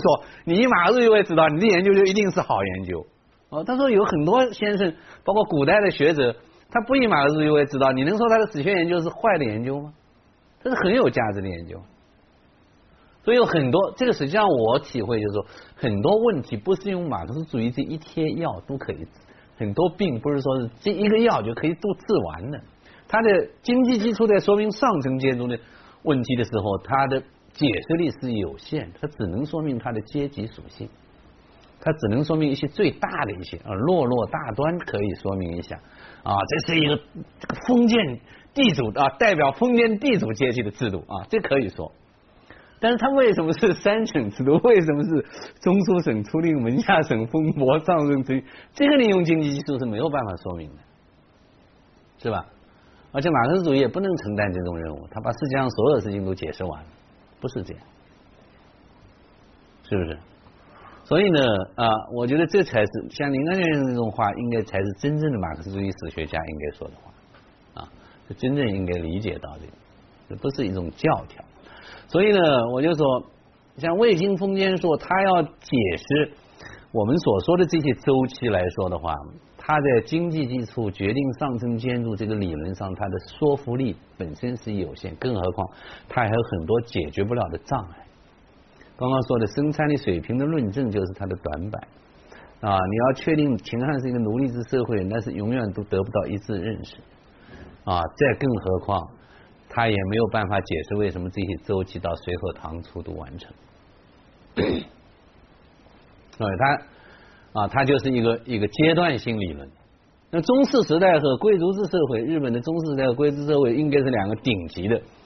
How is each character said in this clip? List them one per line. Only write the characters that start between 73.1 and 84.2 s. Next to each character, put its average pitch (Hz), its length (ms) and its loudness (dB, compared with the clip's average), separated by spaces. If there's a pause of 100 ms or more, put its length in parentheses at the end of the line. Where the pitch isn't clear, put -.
像 165 200 -2
魏 226 180 6
晋 190 220 2
封 196 180 -2
建 190 220 0
说， 160 200 2
他 190 260 0
要 185 200 4
解 - 340 -4 (200)
释 143 360 -2 (600)
我 110 120 0
们 123 140 2
所 107 220 2
说 170 160 2
的 180 80 4
这 170 160 0
些 143 140 2
周 131 320 2
期 123 220 -4
来 95 200 2
说 92 200 -4
的 87 80 -4
话， 80 180 -6 (440)
他 151 220 0
在 139 260 4
经 170 240 -2
济 156 160 -2
基 123 180 -4
础 110 260 -4
决 98 220 -2
定 135 280 -2
上 131 180 -4
层 120 180 -4
建 120 280 -2
筑 113 100 -4
这 107 120 -4
个 107 80 -2
理 95 200 -2
论 82 200 -6
上， 95 200 -8
他 101 120 -8
的 92 60 -6 (260)
说 143 180 2
服 123 180 -6
力 127 220 -2 (200)
本 82 200 -8